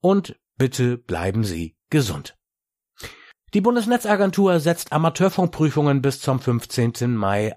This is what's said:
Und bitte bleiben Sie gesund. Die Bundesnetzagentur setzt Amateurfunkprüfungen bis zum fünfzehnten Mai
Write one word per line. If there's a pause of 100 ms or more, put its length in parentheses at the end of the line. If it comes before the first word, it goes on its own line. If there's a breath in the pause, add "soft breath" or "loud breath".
Und (220)
bitte
bleiben
Sie (140)
gesund. (1160 loud breath)
Die
Bundesnetzagentur
setzt
Amateurfunkprüfungen
bis
zum
fünfzehnten
Mai